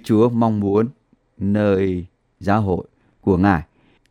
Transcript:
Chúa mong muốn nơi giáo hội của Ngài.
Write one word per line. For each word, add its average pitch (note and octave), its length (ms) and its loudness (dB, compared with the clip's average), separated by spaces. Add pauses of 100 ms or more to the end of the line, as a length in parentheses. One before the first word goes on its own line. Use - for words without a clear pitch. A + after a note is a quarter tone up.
Chúa A2 240 2
mong A2+ 320 -2
muốn G2+ 280 0 (480)
nơi G2 720 -2 (340)
giáo G2+ 200 0
hội F#2+ 260 -2 (340)
của F#2+ 160 0
Ngài. F2+ 260 2 (480)